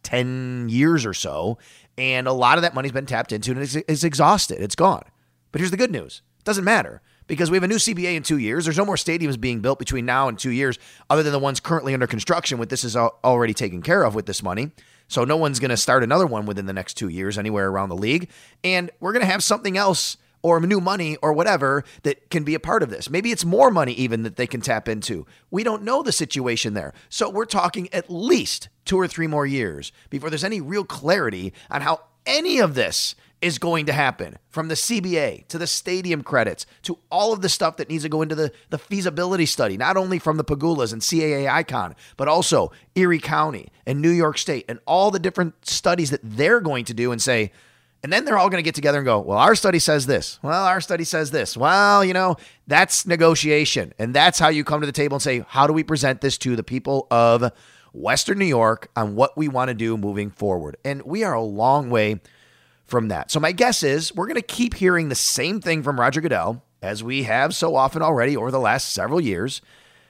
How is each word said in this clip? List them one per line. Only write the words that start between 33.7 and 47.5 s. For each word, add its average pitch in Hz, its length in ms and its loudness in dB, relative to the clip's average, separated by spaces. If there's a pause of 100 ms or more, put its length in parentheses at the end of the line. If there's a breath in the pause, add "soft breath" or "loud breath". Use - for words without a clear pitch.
to 147 60 0
happen, 131 460 -2 (120)
from 160 180 -6
the 160 80 -4
C 233 240 -2
B 175 180 -2
A 120 300 -4
to 165 100 -10
the 165 80 -6
stadium 180 560 -4
credits 110 420 0 (180 soft breath)
to - 180 -6 (100)
all 208 220 2
of 202 100 -4
the 190 60 0
stuff 160 280 0
that 156 120 -8
needs 151 160 -4
to 160 40 -6
go 156 140 -2
into 156 140 -4
the, 151 160 -2 (180 soft breath)
the 147 80 -6
feasibility 180 680 -2
study, 107 300 -2
not 147 200 0
only 185 240 0
from 156 160 0
the 151 80 -2
Pegulas 143 480 0
and 113 100 -8
C 160 220 0
A 143 200 0
A 135 80 0
Icon, 127 440 -4 (200 loud breath)
but 135 120 -2
also 156 420 4 (240 soft breath)
Erie 175 240 4
County 151 480 -2 (180 soft breath)
and 139 160 -2
New 165 120 4
York 165 260 2
State 135 300 -4
and 120 180 -10
all 190 240 4
the 196 80 0
different 175 480 -2
studies 165 440 0
that 139 120 -2
they're 143 380 2
going 139 240 -4
to 117 100 -10
do 120 160 0
and 117 100 -4
say, 110 300 2 (540 soft breath)